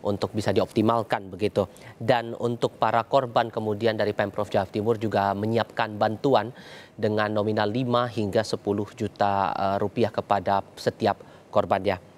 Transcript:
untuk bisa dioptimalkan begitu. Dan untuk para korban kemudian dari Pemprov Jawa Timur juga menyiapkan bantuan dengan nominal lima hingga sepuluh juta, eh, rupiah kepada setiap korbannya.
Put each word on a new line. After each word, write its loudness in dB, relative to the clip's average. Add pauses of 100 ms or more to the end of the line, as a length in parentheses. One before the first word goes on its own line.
untuk -2
bisa -2
dioptimalkan 0
begitu. -2 (320)
Dan 0
untuk -2
para 2
korban 2
kemudian -2
dari 0
Pemprov -2
Jawa 0
Timur -2
juga 0
menyiapkan -2
bantuan 2 (480)
dengan 0
nominal 0
lima 0
hingga 0
sepuluh -2
juta, 0
eh, -2
rupiah 0
kepada 0
setiap 0 (320)
korbannya. 0 (160)